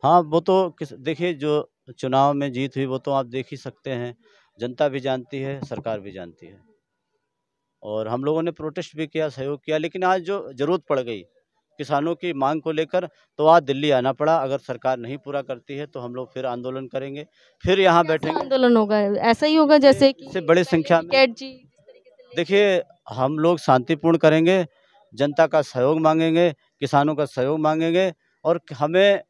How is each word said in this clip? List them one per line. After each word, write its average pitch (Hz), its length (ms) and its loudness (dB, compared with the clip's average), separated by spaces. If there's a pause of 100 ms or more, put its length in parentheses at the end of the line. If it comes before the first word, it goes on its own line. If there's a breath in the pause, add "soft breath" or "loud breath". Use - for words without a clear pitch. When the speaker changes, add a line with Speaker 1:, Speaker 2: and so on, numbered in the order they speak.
Speaker 1:
हाँ, 170 180 6
वो 156 180 -2
तो 190 300 0
किस, - 240 -14
देखिए, 160 400 -6
जो 151 380 -4 (260)
चुनाव 135 360 2
में 143 180 -4
जीत 131 260 -6
हुई 135 80 -4
वो 131 120 -6
तो 139 140 -6
आप 135 140 -2
देख 123 260 -10
ही 143 60 -14
सकते - 320 -14
हैं, 123 280 -8 (420)
जनता 123 280 -2
भी 139 120 -4
जानती 131 400 -6
है, 135 260 -10
सरकार 113 340 -8
भी 98 120 -16
जानती 87 360 -18
है। 95 120 -20 (1200)
और 107 240 -6
हम 123 160 -6
लोगों 156 180 -2
ने 170 100 -4
प्रोटेस्ट 156 440 -10
भी 156 120 -8
किया, 156 220 -6
सहयोग 135 360 -10
किया, 156 120 -2
लेकिन 165 260 -6
आज 185 180 2
जो 170 320 -8
ज़रूरत 151 360 -2
पड़ 139 100 0
गई 117 220 -8 (560)
किसानों 147 380 -2
की 175 180 -8
मांग 139 280 -2
को 160 100 -6
लेकर, 160 340 -4 (320)
तो 151 80 2
आज 165 180 8
दिल्ली 139 280 -2
आना 131 220 2
पड़ा। 156 240 0
अगर 135 200 -4
सरकार 127 400 -6
नहीं 120 200 -10
पूरा 139 240 -8
करती 131 340 -14
है 143 100 -10
तो 143 140 -14
हम 123 160 -12
लोग 127 180 -12
फिर 127 120 -8
आंदोलन 127 420 -8
करेंगे, 139 400 -10 (360)
फिर 185 160 2
यहाँ 175 240 6
Speaker 2:
कैसा 160 100 0
Speaker 1:
बैठेंगे। 156 260 -2
Speaker 2:
आंदोलन 254 380 2
होगा? 214 240 0
ऐसा 208 440 0
ही 311 100 2
होगा 302 220 6
जैसे 269 360 6
कि - 120 -18
Speaker 1:
इससे 185 160 -6
बड़ी 165 220 4
संख्या 165 380 2
में। 170 100 -8
Speaker 2:
कैट 269 180 4
जी 269 200 -14
जिस - 360 -20
तरीके - 240 -20
से - 140 -20
लेके - 120 -16
Speaker 1:
देखिए, 190 480 2 (260)
हम 131 300 -2
लोग 165 180 4
शांतिपूर्ण 151 600 2
करेंगे, 165 480 4 (480)
जनता 143 340 2
का 156 140 0
सहयोग 135 380 0
मांगेंगे, 160 540 2 (260)
किसानों 143 360 0
का 147 100 -2
सहयोग 135 340 -4
मांगेंगे 165 540 0 (300)
और 165 180 0 (120)
हमें 180 560 2